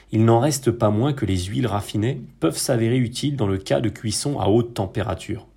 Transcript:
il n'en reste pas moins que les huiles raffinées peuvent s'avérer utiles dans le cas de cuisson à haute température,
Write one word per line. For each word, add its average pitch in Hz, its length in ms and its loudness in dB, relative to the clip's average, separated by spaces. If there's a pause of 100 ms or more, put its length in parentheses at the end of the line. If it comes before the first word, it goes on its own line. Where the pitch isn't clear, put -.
(120)
il 113 120 4
n'en 113 140 6
reste 127 320 2
pas 110 200 2
moins 120 220 2
que 131 140 -4
les 92 200 -2
huiles 123 200 -2
raffinées 107 560 -2 (160)
peuvent - 180 -2
s'avérer 117 400 0
utiles 131 380 -2
dans 110 140 -2
le 95 100 0
cas 135 220 0
de 117 80 0
cuisson 117 500 -4
à 95 80 0
haute 117 280 4
température, 95 840 -6